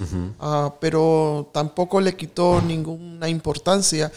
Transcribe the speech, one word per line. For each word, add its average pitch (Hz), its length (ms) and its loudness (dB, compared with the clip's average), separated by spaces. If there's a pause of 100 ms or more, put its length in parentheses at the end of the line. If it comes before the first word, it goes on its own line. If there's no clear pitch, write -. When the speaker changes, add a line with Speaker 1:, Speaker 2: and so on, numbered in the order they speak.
Speaker 1:
Ujú. 90 380 -6
Speaker 2:
Ah, 147 420 -2
pero 156 720 2
tampoco 180 480 0
le 185 140 2
quitó 175 480 2
ninguna 165 680 -6
importancia 160 880 0